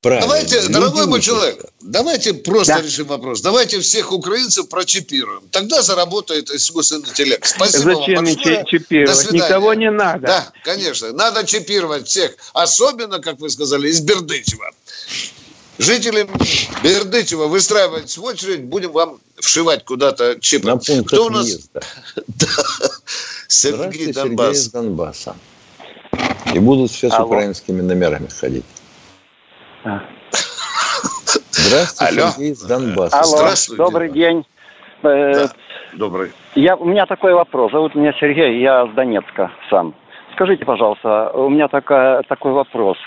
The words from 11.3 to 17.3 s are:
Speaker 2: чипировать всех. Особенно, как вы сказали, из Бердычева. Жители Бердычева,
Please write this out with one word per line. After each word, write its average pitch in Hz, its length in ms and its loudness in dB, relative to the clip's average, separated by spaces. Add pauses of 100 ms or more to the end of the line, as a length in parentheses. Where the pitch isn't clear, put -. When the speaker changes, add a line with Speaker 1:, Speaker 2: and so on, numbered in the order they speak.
Speaker 2:
чипировать 170 600 -2
всех. 180 260 -2 (200)
Особенно, 208 680 0
как 143 200 -10
вы 151 80 -10
сказали, 143 400 -2
из 165 140 0
Бердычева. 151 680 -2 (1080)
Жители 208 480 0 (580)
Бердычева, 185 640 0